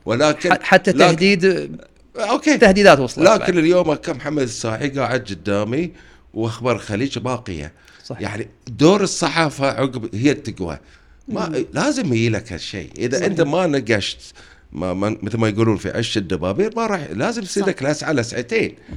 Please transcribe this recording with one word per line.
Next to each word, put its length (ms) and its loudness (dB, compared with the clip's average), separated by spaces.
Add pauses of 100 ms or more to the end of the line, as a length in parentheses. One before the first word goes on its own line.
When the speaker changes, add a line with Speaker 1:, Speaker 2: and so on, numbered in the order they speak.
Speaker 1:
ولكن 480 2
Speaker 2:
ح-، 100 0
حتى 280 4
Speaker 1:
لكن 80 0
Speaker 2:
تهديد، 800 4 (400)
Speaker 1:
أوكي. 420 2
Speaker 2:
تهديدات 420 8
وصلت 280 2
Speaker 1:
لكن 100 6
Speaker 2:
بعد. 180 0
Speaker 1:
اليوم 380 4
كمحمد 480 -4
الساعي 460 -4
قاعد 320 -2
قدامي 720 -4 (420)
وأخبار 420 -2
الخليج 420 -6
باقية. 540 -8 (320)
Speaker 2:
صحيح. 180 -12
Speaker 1:
يعني 260 -8 (180)
دور 360 4
الصحافة 640 -2
عقب 480 -4
هي 160 2
التقوى. 480 -6 (500)
ما 200 -4
Speaker 3:
مم. 240 -4
Speaker 1:
لازم 400 -2
يجي 180 2
لك 220 -4
هالشيء. 460 -10
إذا 200 -2
Speaker 3:
صحيح. 120 0
Speaker 1:
أنت 100 -2
ما 260 2
نقشت، 680 -2 (380)
ما، 220 -4
ما، 280 -2
مثل 160 -4
ما 100 2
يقولون 280 2
في 140 -6
عش 260 -4
الدبابير، 600 -2
ما 100 -2
راح، 240 -6
لازم 320 -4
يصير 200 -6
Speaker 3:
صح. 60 0
Speaker 1:
لك 140 -4
لسعة 300 -2
لسعتين. 640 -4 (220)